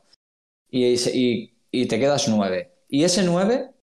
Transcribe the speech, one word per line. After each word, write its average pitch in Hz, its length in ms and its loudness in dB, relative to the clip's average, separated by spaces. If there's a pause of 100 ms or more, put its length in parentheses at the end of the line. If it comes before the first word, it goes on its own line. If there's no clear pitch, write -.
(720)
Y, 127 140 0
y 123 120 2
se, - 180 -4
y, 120 380 -2 (180)
y 123 160 -2
te 110 120 -2
quedas 139 300 0
nueve. 98 420 -2 (160)
Y 143 160 0
ese 180 200 2
nueve 185 480 0 (220)